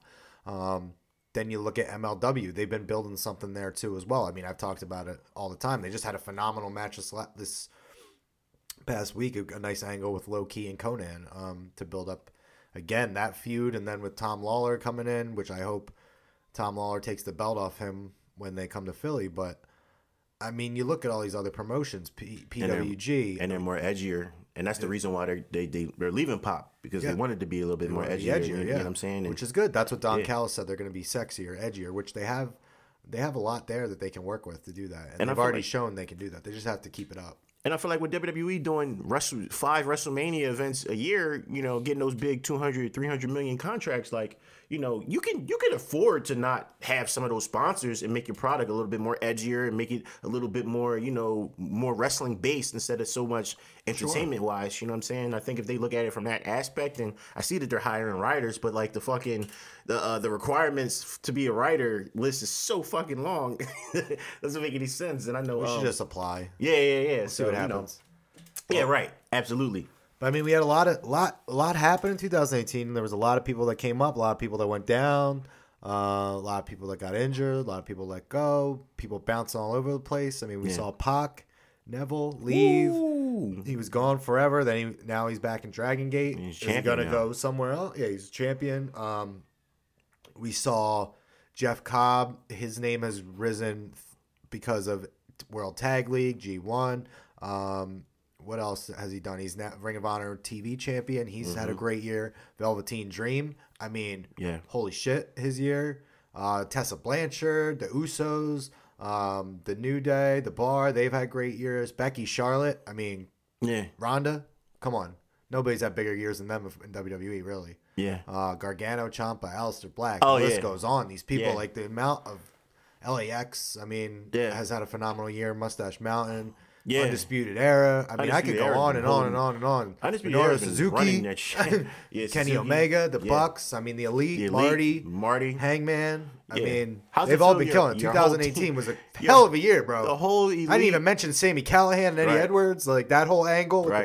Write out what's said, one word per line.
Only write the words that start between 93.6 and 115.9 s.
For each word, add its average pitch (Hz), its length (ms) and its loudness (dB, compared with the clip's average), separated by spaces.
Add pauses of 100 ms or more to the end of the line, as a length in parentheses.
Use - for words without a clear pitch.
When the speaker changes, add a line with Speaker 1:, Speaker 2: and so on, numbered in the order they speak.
Speaker 1:
th-, - 100 -20 (460)
because 107 380 -4
of 98 200 -4 (420)
World 107 280 -8
Tag 131 320 0
League, 127 300 0
G 95 200 -8
one. 123 480 -2 (340)
Um, 95 640 -6 (340)
what 110 220 -10
else 104 280 -6
has 101 240 -10
he 98 80 -8
done? 95 200 -10
He's 95 180 -10
now 107 240 -10
Ring 107 160 -6
of 104 80 -6
Honor 104 320 -4
T 107 240 -12
V 120 160 -6
champion. 127 500 -4
He's 110 280 -6
had 110 120 -4
a 110 40 -2
Speaker 2:
Mm-hmm. 98 80 -6
Speaker 1:
great 110 240 -2
year. 110 300 -4 (240)
Velveteen 107 520 -2
Dream. 131 460 -4 (240)
I 110 100 -8
mean, 104 380 -8 (100)
Speaker 2:
Yeah. 87 300 -4
Speaker 1:
holy 113 240 -4
shit, - 460 -2
his 131 220 -4
year. 143 440 -2 (320)
Uh, 101 300 0
Tessa 123 300 -4
Blanchard, 156 840 -2
the 101 80 -6
Usos, 151 840 -2 (300)
um, 98 640 -2
the 101 100 -4
New 131 240 -2
Day, 139 400 4
the 113 120 -4
Bar. 135 420 2
They've 120 180 4
had 127 180 0
great 123 260 -4
years. 123 360 -4
Becky, 127 340 -2
Charlotte. 131 600 0
I 104 60 -12
mean, 101 340 -8 (340)
Speaker 2:
Yeah. 113 240 0 (120)
Speaker 1:
Ronda. 143 480 0 (340)
Come 123 160 -2
on. 87 200 -6 (360)
Nobody's 123 300 0
had 107 140 -2